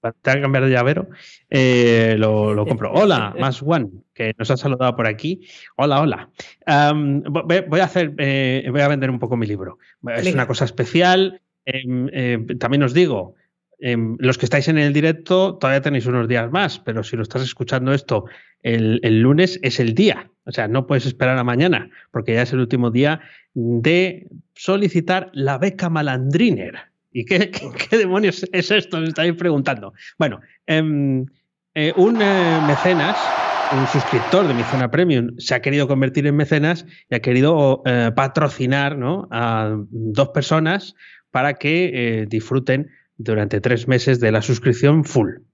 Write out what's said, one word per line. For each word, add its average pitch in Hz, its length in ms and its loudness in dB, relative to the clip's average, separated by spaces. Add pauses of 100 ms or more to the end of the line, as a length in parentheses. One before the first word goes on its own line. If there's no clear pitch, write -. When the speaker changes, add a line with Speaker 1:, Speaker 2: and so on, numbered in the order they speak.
Speaker 1:
te - 80 -4 (220)
voy 135 80 2
a - 20 -2
cambiar 135 240 0
de 131 60 2
llavero, 135 360 0 (420)
eh, 120 720 4
lo, 107 340 2
lo 104 140 0
compro. 107 260 -4
Hola, 143 420 2
Speaker 2:
<laughs> - 40 -10
Speaker 1:
Más 131 240 -4
One, 147 240 0 (260)
que 110 240 -4
nos 117 140 -4
ha 131 60 2
saludado 127 380 0
por 117 120 0
aquí. 143 340 -6 (360)
Hola, 139 240 2
hola. 131 280 -2 (380)
Am, 147 560 2
vo-, 156 240 -4
ve-, 185 200 2
voy 160 120 0
a 185 60 2
hacer, 170 340 -2
eh, 135 500 -2
voy 143 120 0
a 143 60 4
vender 135 220 0
un 123 80 -4
poco 117 180 -4
mi 113 120 -2
libro. 95 320 -8 (360)
Es 120 100 -4
Speaker 2:
Venga. 165 140 0
Speaker 1:
una 123 80 0
cosa 135 180 -2
especial. 180 760 0 (240)
Em, 127 460 -4
eh, 120 340 -2 (140)
también 139 240 0
os 123 100 0
digo, 135 420 0 (440)
em, 117 400 -4
los 131 180 0
que - 80 -4
estáis 143 220 0
en 160 100 2
el 147 140 2
directo 165 640 0
todavía 139 240 0
tenéis 135 240 -2
unos 123 220 0
días 117 240 -2
más, 180 280 -2
pero 110 240 -6
si - 120 -8
lo 113 80 -4
estás 127 180 -6
escuchando 131 520 -2
esto 127 320 -2 (360)
el, 113 420 0
el 113 180 4
lunes 151 420 4
es 123 160 -2
el 113 160 0
día. 196 340 2 (160)
O - 60 -12
sea, 113 160 -4
no 123 200 0
puedes 131 180 0
esperar 131 320 0
a 120 80 -2
mañana, 127 440 0 (220)
porque 113 220 -4
ya 117 80 2
es 120 100 -2
el 131 80 0
último 120 320 0
día 147 300 0 (320)
de 123 720 0 (260)
solicitar 185 800 -2
la 139 240 -2
beca 190 320 -2
Malandriner. 139 840 0 (400)
¿Y 117 100 -6
qué, 190 260 0
qué, - 180 -12 (200)
qué 220 80 2
demonios 190 540 0
es 180 200 -2
esto? 185 280 -2
Me 160 80 -2
estáis 165 260 -2
preguntando. 139 600 -2 (240)
Bueno, 127 220 -2 (260)
em, 143 600 0 (500)
eh, 156 200 0
un, 220 260 4
eh, 180 440 2
mecenas, 165 500 2 (600)
un 131 100 2
suscriptor 143 600 0
de 139 80 0
Mi 120 80 -2
Zona 127 260 -2
Premium, 135 480 0
se - 160 -4
ha 123 80 0
querido 143 260 0
convertir 135 380 0
en 147 100 2
mecenas 156 500 2 (240)
y 123 60 -2
ha 117 60 -2
querido, 135 640 4
eh, 120 300 2
patrocinar, 139 840 0
¿no? 147 340 -4
a 113 460 -2 (140)
dos 113 380 -2
personas 160 640 -2 (340)
para 139 240 0
que, 165 400 0
eh, 113 340 -2
disfruten 131 640 -2 (260)
durante 107 460 -2
tres 123 260 0
meses 127 320 2
de 113 120 2
la 107 100 2
suscripción 139 640 2
full - 280 0 (200)